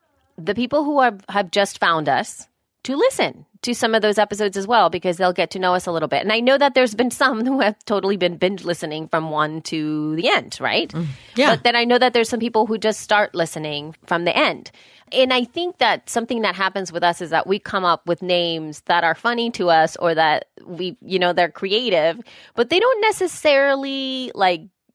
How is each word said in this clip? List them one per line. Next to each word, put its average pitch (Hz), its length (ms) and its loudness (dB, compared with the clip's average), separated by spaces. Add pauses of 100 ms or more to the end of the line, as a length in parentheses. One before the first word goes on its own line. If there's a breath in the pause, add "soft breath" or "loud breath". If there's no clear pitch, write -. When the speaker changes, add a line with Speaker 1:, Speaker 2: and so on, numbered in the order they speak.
(360)
Speaker 1:
the 190 200 -6
people 247 260 0
who 285 200 0
have, 214 260 0
have 196 240 -2
just 202 260 0
found 160 300 0
us - 400 -2 (360)
to 262 120 -6
listen 302 480 0 (160)
to 240 140 -4
some 226 180 0
of 220 100 4
those 208 160 2
episodes 202 380 0
as 196 120 -6
well, 220 200 6
because 180 280 -2
they'll 180 160 2
get 175 180 -2
to 190 80 -8
know 185 160 2
us 180 120 -2
a 180 40 -4
little 160 180 -2
bit. - 140 0
And 214 100 -2
I 226 60 2
know 254 180 4
that 277 180 2
there's 254 200 2
been 240 160 0
some 233 340 0
who 262 140 0
have 214 180 0 (100)
totally 196 300 0
been 175 200 0
binge 185 280 -2
listening 156 440 -6
from 160 220 -2
one 151 320 -2
to 151 520 -4
the 185 140 -2
end, 127 320 -2
right? 208 280 -2
Speaker 2:
Mm. 165 180 -6 (280 loud breath)
Yeah. 262 220 2
Speaker 1:
But - 80 -2
then 240 100 2
I 240 80 2
know 240 160 4
that 247 140 4
there's 233 160 2
some 240 100 -4
people 226 280 0
who 220 120 -2
just 220 220 -2
start 208 340 0
listening 156 640 -6 (100)
from 170 180 -2
the 175 120 0
end. 254 340 0 (400 soft breath)
And 262 220 2
I 254 100 2
think 349 360 -6
that 202 300 0
something 233 340 -4
that 185 120 0
happens 190 380 -4
with 165 100 -6
us 170 180 2
is 160 100 -8
that - 180 0
we 202 100 0
come 190 260 -4
up 170 220 0
with 175 160 -2
names 170 600 -2
that 180 200 2
are 165 140 2
funny 233 360 -2
to 180 180 0
us 160 260 4
or 165 180 0
that 156 300 2 (200)
we, 175 380 -10
you 185 160 -2
know, 180 140 2
they're 170 180 2
creative, 208 680 0 (340 loud breath)
but 240 160 -2
they 349 80 2
don't 466 220 2
necessarily, 269 1400 0
like, 180 240 2 (340)